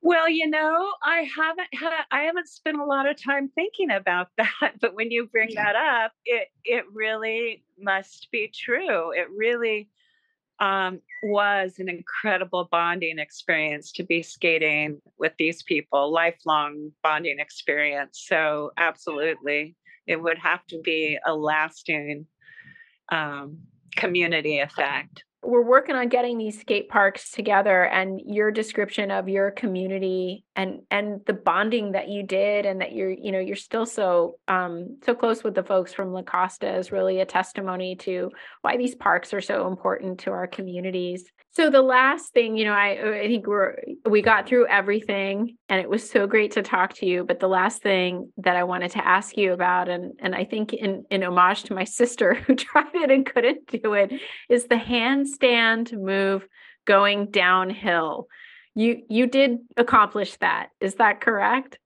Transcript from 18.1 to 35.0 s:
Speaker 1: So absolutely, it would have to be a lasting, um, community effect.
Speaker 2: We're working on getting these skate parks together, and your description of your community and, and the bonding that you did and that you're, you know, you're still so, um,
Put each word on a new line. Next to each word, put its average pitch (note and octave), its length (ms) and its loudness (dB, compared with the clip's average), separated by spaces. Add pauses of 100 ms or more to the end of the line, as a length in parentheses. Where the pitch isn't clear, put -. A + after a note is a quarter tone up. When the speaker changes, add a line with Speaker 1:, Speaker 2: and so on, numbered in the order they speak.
Speaker 1:
So D3+ 520 0
absolutely, D#3 1000 -4 (320)
it E3 140 -2
would E3 160 0
have E3 300 -2
to E3 140 -12
be D#3 440 -2
a E3 100 0
lasting, D3+ 920 -4 (840)
um, D3 460 -6 (400)
community E3+ 640 0
effect. C#3 640 -4 (200)
Speaker 2:
We're A#3+ 200 2
working C4+ 320 4
on B3 140 0
getting B3 300 0
these G#3+ 200 -6
skate G#3 300 -2
parks G3 400 2
together, G3+ 540 2
and F#3+ 420 0
your G#3 240 0
description G#3+ 640 -4
of F#3+ 180 -2
your G3 220 0
community F#3 920 -4 (120)
and, F#3+ 240 -6 (100)
and G#3 380 -2
the G#3+ 60 0
bonding G#3 580 0
that G3 180 -4
you G3+ 140 -8
did G3+ 420 0
and F#3+ 160 -2
that - 120 -6
you're, F#3+ 180 -4
you G3 200 -8
know, F#3+ 80 -2
you're F#3+ 160 -4
still A3 300 -4
so, F3+ 600 0
um, F3+ 560 -4